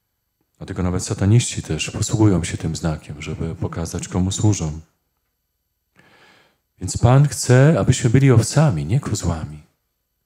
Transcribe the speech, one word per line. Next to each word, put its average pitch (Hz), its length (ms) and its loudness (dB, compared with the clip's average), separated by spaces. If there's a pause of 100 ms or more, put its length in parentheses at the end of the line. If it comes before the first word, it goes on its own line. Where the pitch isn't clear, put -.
(580)
Dlatego 92 240 -8
nawet 90 220 -2
sataniści 104 580 2
też - 280 -6
posługują 101 540 0
się 98 120 -8
tym 80 200 -6
znakiem, 78 460 -8
żeby 80 320 -8
pokazać, 85 540 -8
komu 92 220 -2
służą. 85 500 -2 (2000)
Więc 92 180 -8
Pan 135 300 6
chce, 135 500 4
abyśmy 117 320 0
byli 135 200 4
owcami, 113 560 2
nie 117 140 0
kozłami. 76 600 -6 (640)